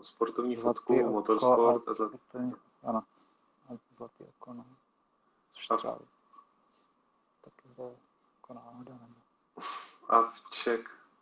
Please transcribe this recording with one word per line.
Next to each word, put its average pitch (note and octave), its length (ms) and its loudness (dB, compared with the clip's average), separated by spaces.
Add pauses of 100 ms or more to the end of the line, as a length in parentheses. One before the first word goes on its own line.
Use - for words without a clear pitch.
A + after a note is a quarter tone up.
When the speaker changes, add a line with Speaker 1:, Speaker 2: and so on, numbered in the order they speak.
Speaker 1:
sportovní A#2+ 540 -2
Speaker 2:
Zlatý A#2+ 220 0
Speaker 1:
fotku, B2+ 240 4
Speaker 2:
oko A2+ 100 2
Speaker 1:
motorsport A#2 760 4
Speaker 2:
a - 40 -2
Speaker 1:
a - 20 0
za- A2 160 -2
Speaker 2:
sportovní, B2 440 -8 (300)
ano. C3 200 -2 (640)
A A#2+ 80 -14 (200)
zlatý - 260 -18 (160)
oko, B2 140 -18
no. A#2+ 120 -16 (880)
Což - 180 -6
Speaker 1:
A A2 60 2
Speaker 2:
třeba A#2 220 -4 (1400)
taky - 320 -20
bylo B2 200 -14 (460)
jako - 120 -20
náhoda, A#2+ 400 -18
nebo A#2+ 200 -20 (960)
Speaker 1:
A A2+ 120 6
v - 280 -4
Czech - 480 -4 (240)